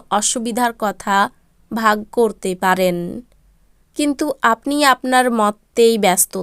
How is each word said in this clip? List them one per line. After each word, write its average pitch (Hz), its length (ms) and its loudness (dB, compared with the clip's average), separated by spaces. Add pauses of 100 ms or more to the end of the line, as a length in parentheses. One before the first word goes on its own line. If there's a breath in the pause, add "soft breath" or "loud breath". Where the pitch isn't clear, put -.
(120)
অসুবিধার 226 680 -2
কথা 196 380 -2 (540)
ভাগ 220 260 0 (140)
করতে 208 440 -2
পারেন, 185 420 0 (1000)
কিন্তু 294 280 -2 (180)
আপনি 233 320 0 (100)
আপনার 254 460 2
মতেই 226 640 2
ব্যস্ত 185 460 0